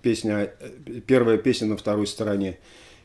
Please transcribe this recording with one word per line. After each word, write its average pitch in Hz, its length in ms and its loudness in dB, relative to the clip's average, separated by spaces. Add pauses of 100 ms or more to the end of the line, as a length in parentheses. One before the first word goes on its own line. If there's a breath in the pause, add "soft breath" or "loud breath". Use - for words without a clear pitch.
Песня, 107 580 -2
э, 123 460 -14
первая 117 320 4
песня 113 300 0
на 107 80 -2
второй 104 300 -2
стороне. 101 520 -4 (460 soft breath)